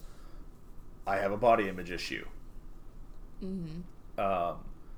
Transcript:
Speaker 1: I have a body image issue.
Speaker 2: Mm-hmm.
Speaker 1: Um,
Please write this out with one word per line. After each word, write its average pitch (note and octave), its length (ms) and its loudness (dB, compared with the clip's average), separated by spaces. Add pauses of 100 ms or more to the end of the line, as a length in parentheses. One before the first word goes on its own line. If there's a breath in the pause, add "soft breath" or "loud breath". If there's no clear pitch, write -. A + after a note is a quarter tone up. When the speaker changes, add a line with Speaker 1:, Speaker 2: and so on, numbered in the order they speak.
(1080 soft breath)
Speaker 1:
I G2 100 4
have G2 160 4
a G#2 60 2
body A2+ 300 10
image F2+ 220 -2
issue. - 360 -2 (1160)
Speaker 2:
Mm-hmm. F3 800 -4
Speaker 1:
Um, F2+ 360 4 (420)